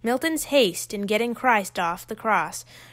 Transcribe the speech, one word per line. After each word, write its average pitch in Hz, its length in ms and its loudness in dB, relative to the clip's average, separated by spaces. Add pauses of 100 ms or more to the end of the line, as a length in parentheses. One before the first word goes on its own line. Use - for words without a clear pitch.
Milton's 277 420 0
haste 220 480 2
in 202 100 -6
getting 220 320 0
Christ 220 420 2
off 175 300 -4
the 220 80 -8
cross 180 480 0 (300)